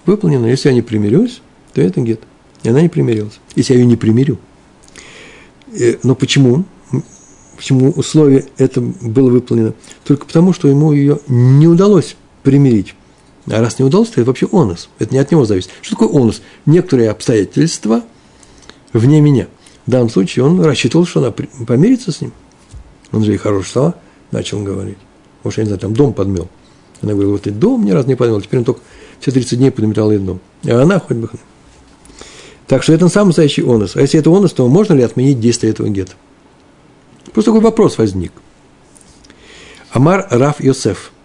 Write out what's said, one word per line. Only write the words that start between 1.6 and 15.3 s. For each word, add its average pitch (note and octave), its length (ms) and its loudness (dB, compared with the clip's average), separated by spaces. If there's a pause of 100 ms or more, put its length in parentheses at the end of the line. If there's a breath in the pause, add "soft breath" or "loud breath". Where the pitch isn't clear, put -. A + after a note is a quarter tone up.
то C3 80 0
это F#3 180 -2
гет. A2+ 200 -4 (420)
И - 60 -4
она B2+ 120 2
не E3+ 80 2
примирилась. A#2+ 520 -4 (160)
Если C3+ 180 0
я B2 60 4
её B2 80 4
не A#2+ 80 4
примирю. A#2 420 0 (1300 loud breath)
Э, B2 300 -2
но B2 120 0
почему? C3+ 500 0 (920)
Почему C3 340 0
условие C#3 560 2 (120)
это C3 220 0
было A#2+ 500 -2
выполнено? A#2 440 0 (300 loud breath)
Только C#3+ 220 -2
потому, F3 260 2
что - 160 -2
ему D3 240 2
её C#3+ 340 0
не C3 400 4
удалось F3 500 2 (260)
примирить. C3+ 520 2 (560)
А A2 100 -2
раз A2+ 180 -2
не C3 60 0
удалось, F#3 260 2
то - 100 -2
это A#2 80 0
вообще C3 240 -4
онос. A2+ 360 -2 (100)
Это A2+ 160 -4
не C3 40 0
от C#3 120 -2